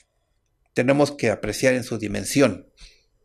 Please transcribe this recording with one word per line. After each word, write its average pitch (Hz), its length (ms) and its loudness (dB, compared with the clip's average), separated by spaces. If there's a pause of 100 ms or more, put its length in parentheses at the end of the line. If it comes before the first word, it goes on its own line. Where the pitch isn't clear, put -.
(720)
tenemos 139 380 2
que - 180 -2
apreciar 107 440 0
en 123 100 -2
su 117 140 -8
dimensión, 101 720 0 (540)